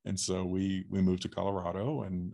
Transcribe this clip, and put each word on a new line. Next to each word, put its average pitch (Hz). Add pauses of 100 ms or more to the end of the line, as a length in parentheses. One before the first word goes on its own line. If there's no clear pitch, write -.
And 98
so 92
we, 95
we 95
moved 92
to 87
Colorado 98
and, 92